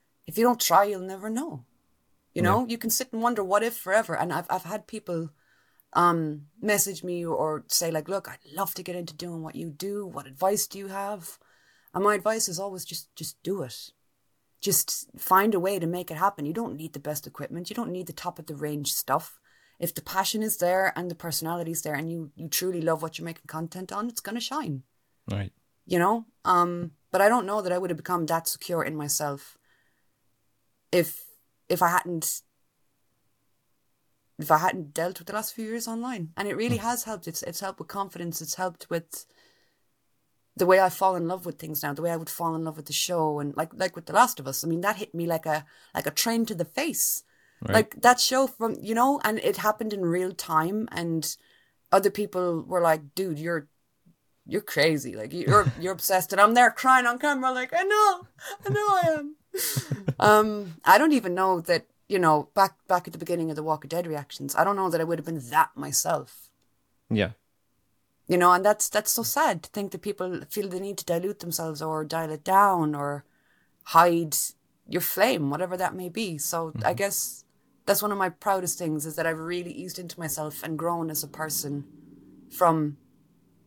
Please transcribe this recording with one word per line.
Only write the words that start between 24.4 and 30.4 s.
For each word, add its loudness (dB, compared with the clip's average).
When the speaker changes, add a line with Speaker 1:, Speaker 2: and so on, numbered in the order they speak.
Speaker 1:
shine. -6
Speaker 2:
Right. -4
Speaker 1:
You 0
know? 2
Um, 2
but 4
I 8
don't 4
know -2
that -2
I 0
would -4
have -4
become -2
that -2
secure -4
in -4
myself -6